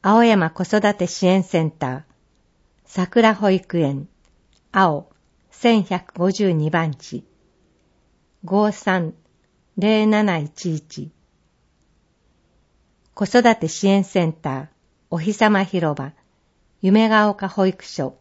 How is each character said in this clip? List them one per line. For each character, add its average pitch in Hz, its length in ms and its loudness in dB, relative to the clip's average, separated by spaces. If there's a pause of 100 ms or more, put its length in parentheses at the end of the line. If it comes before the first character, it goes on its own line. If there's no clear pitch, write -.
青 220 240 4
山 196 240 2
子 - 140 -8
育 208 300 0
て 185 140 -4
支 - 180 -6
援 185 180 2
セ 165 200 -2
ン 156 80 -2
タ 143 160 -8
ー。 131 160 -10 (840)
桜 220 480 0
保 196 160 0
育 185 280 -2
園。 143 320 -2 (640)
青、 170 360 0 (420)
千 226 320 2
百 - 340 -8
五 180 140 0
十 190 200 0
二 156 180 -2
番 165 240 -2
地。 - 300 -16 (1200)
五 202 300 0
三 180 400 -4 (640)
零 214 320 2
七 208 300 0
一 156 360 -8
一。 - 360 -14 (2000)
子 202 120 -4
育 240 300 4
て 165 120 -6
支 - 200 -4
援 196 160 4
セ 180 220 -2
ン 160 80 -4
タ - 160 -10
ー。 135 180 -10 (440)
お 170 80 -6
日 196 140 -4
様 208 300 2
広 165 320 -2
場。 139 180 -12 (680)
夢 214 280 4
が 214 200 4
丘 202 180 -6
保 190 200 0
育 185 180 -4
所。 - 360 -8